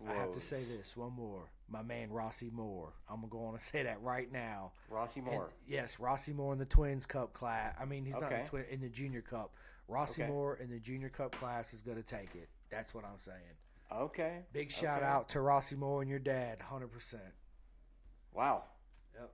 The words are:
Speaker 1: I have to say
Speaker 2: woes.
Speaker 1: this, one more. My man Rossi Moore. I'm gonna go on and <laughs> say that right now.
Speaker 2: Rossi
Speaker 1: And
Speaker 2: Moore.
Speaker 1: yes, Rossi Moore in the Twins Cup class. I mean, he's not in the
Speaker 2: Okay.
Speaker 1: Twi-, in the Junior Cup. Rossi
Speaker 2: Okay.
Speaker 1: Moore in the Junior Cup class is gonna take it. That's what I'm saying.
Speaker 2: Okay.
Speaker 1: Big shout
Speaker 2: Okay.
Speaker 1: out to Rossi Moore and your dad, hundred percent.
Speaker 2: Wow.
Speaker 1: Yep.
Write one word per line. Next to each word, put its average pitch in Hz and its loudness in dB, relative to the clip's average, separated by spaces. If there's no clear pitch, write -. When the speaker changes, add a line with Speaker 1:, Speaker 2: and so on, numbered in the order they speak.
Speaker 1:
I 113 0
have 95 2
to 127 -4
say 139 -4
Speaker 2:
woes. 127 -4
Speaker 1:
this, - -12
one 120 -4
more. 104 -6
My 110 -4
man 117 -4
Rossi 113 -2
Moore. 98 -6
I'm 107 -6
gonna 113 -6
go 113 -4
on 113 -2
and 113 -6
<laughs> - -10
say 147 4
that 113 0
right 123 0
now. 110 -4
Speaker 2:
Rossi 113 0
Speaker 1:
And 127 -2
Speaker 2:
Moore. 101 0
Speaker 1:
yes, 135 -2
Rossi 135 2
Moore 139 2
in 135 0
the 135 0
Twins 139 10
Cup 127 -2
class. 113 0
I 131 -4
mean, 139 -4
he's 135 -2
not 131 0
in 147 0
the 135 2
Speaker 2:
Okay. 131 0
Speaker 1:
Twi-, 139 -2
in 135 -4
the 131 -2
Junior 123 -4
Cup. 110 -4
Rossi 135 0
Speaker 2:
Okay. 120 2
Speaker 1:
Moore 143 2
in 123 -6
the 117 -4
Junior 131 -4
Cup 131 -2
class 120 -4
is 107 -14
gonna 113 -4
take 104 -8
it. 85 -12
That's 110 -6
what 113 -8
I'm 101 -10
saying. 90 -14
Speaker 2:
Okay. 165 0
Speaker 1:
Big 143 -2
shout 147 4
Speaker 2:
Okay. 139 4
Speaker 1:
out 139 6
to 143 2
Rossi 139 6
Moore 139 2
and 135 0
your 139 0
dad, 127 2
hundred 131 -6
percent. 110 -12
Speaker 2:
Wow. 120 6
Speaker 1:
Yep. 113 -12